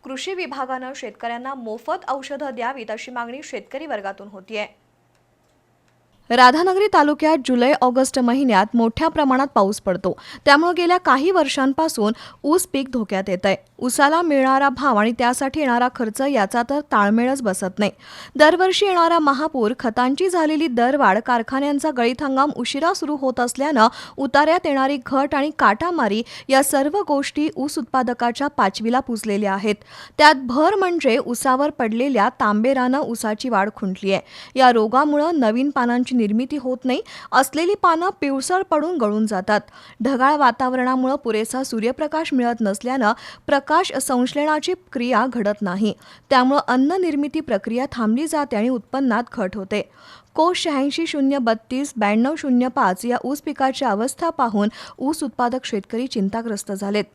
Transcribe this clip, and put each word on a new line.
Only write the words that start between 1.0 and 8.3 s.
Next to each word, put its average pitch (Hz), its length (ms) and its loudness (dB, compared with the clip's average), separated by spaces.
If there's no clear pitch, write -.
मोफत 247 560 -8
औषधं 269 460 -8
द्यावीत, 233 360 -8
अशी 226 200 -10
मागणी 247 320 -10
शेतकरी 262 420 -12
वर्गातून 202 420 -8
होतीये. 202 380 -10
राधानगरी 320 640 6
तालुक्यात 311 520 4
जुलै 247 260 4
ऑगस्ट 254 380 2
महिन्यात 240 560 2